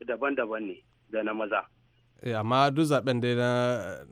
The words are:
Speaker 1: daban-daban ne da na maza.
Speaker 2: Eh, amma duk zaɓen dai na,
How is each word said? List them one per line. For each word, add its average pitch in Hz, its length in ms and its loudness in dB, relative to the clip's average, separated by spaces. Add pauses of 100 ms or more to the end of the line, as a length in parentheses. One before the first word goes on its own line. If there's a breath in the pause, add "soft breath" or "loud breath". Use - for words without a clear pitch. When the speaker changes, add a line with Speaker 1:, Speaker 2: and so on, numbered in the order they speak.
Speaker 1:
daban-daban 117 640 -2
ne 87 160 -12 (280)
da 110 120 -2
na 107 100 -2
maza. 107 320 -2 (580)
Speaker 2:
Eh, 120 100 -4
amma 123 380 4
duk 151 140 2
zaɓen 131 360 2
dai 123 140 2
na, 120 760 0